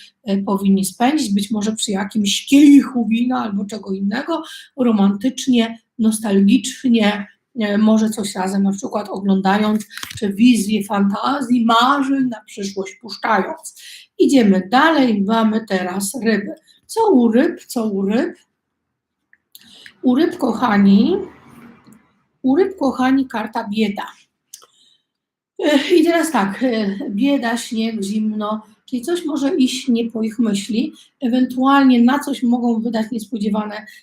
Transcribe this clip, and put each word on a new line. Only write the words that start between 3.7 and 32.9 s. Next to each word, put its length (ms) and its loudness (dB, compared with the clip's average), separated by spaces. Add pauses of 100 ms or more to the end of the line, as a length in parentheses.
innego. 500 -4 (340)
Romantycznie, 1000 0 (200)
nostalgicznie, 1300 2 (320)
e, 200 -2
może 320 4
coś 240 -8
razem 280 -2
na 100 2
przykład 360 -8
oglądając, 800 0 (320)
czy 140 -4
wizję 520 4
fantazji, 800 0
marzeń 640 2
na 180 -8
przyszłość 480 -10
puszczając. 880 -4 (360)
Idziemy 520 4
dalej, 520 2
mamy 460 0
teraz 440 -4 (100)
ryby. 320 -2 (320)
Co 240 0
u 220 4
ryb? 320 0
Co 220 -6
u 160 -4
ryb? 340 -2 (1700)
U 120 2
ryb, 240 0
kochani, 800 2 (1300)
u 140 2
ryb, 220 0
kochani, 500 0
karta 400 -8
bieda. 380 -2 (1600)
E, 300 2
i 100 6
teraz 260 2
tak, 320 -2
e, 340 -2 (140)
bieda, 460 -2
śnieg, 460 -6
zimno, 600 -4 (220)
czyli 180 -8
coś 220 -4
może 320 -2
iść 320 -2
nie 220 0
po 120 -6
ich 160 -6
myśli, 540 -2 (280)
ewentualnie 840 2
na 160 4
coś 240 -6
mogą 380 0
wydać 320 -4